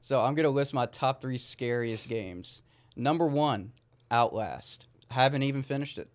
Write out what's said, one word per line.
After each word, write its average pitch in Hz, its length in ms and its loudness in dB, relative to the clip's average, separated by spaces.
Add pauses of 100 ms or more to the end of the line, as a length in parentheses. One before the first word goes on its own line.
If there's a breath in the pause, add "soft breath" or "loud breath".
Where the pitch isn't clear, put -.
So 131 180 2
I'm 131 140 2
gonna 156 140 4
list 139 240 2
my 123 120 2
top 135 360 -2
three 131 180 -4
scariest 120 680 -4
games. 92 540 -8 (340 soft breath)
Number 156 300 0
one, 143 460 0 (400)
Outlast. 107 760 0 (240)
Haven't 135 340 4
even 139 200 0
finished 139 340 -6
it. - 180 -10